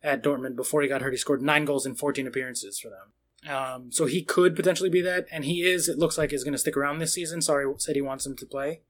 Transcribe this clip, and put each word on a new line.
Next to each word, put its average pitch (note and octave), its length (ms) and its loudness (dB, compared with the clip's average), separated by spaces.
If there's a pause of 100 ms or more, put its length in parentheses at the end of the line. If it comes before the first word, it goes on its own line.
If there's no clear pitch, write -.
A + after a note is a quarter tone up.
at C3+ 200 0
Dortmund C3 340 0
before C#3 260 2
he C#3 60 2
got C3 140 0
hurt. C3 100 -2
He B2+ 60 -2
scored C3+ 240 0
nine D3 220 4
goals C#3+ 200 0
in C3+ 100 -4
fourteen C#3 320 -2
appearances B2+ 520 -6
for A#2 120 -12
them. G#2 640 -16
Um, B2+ 380 -6
so D#3+ 140 2
he D3 160 0
could F3+ 340 4
potentially F#3 340 2
be F3+ 120 4
that, F3+ 300 0
and D#3 120 -6
he E3+ 180 0
is, F3+ 260 4
it D3+ 100 -2
looks E3 180 2
like, D3 160 0
is C3+ 120 -4
gonna C#3+ 140 -2
stick - 180 0
around C#3+ 220 0
this D#3+ 140 -2
season. E3+ 280 -4
Sarri C#3+ 400 0
said D3+ 160 0
he C#3 60 2
wants C3+ 220 -4
him C3+ 120 -8
to C3 100 -14
play. C#3+ 440 -6